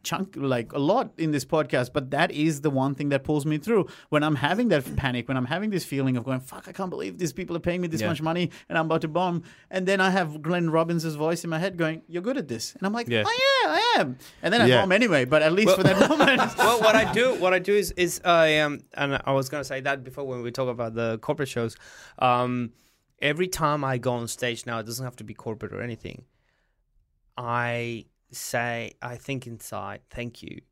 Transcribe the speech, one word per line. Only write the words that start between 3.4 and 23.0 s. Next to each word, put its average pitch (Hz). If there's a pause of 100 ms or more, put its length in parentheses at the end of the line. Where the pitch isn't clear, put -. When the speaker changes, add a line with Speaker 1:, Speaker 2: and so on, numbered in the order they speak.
Speaker 1:
me 156
through 208 (220)
when 151
I'm 151
having 185
that 143
panic, 123
when 131
I'm 123
having 180
this 185
feeling 135
of 113
going, 131
"Fuck, -
I 185
can't 190
believe 175
these 170
people 175
are 160
paying 175
me 175
this 160
Speaker 2:
Yeah. 110
Speaker 1:
much 151
money 165 (200)
and 170
I'm 160
about 160
to 165
bomb." 170 (280)
And 190
then 190
I 190
have 165
Glenn 170
Robbins' 165 (120)
voice 160
in 170
my 160
head 185
going, 160
"You're 175
good 254
at 156
this." 110
And 190
I'm 208
like, 233
Speaker 2:
Yeah. 113
Speaker 1:
"Oh, - (360)
yeah, 302
I 427
am." 131 (260)
And 175
then 240
I -
Speaker 3:
Yeah. 127
Speaker 1:
bomb 185
anyway, 180
but 151
at 160
least 208
Speaker 2:
Well 185
Speaker 1:
for 190
that 190
<laughs> -
moment. 277
Speaker 2:
<laughs> 233
Well, 226
what 220
I 208
do, 233
what 185
I 185
do 196
is, 202
is 175
I, 160
um, 147 (140)
and 139
I 139
was 135
gonna 147
say 135
that 139
before 131
when 123
we 120
talk 127
about 117
the 113
corporate 139
shows, 117 (440)
um, 123 (480)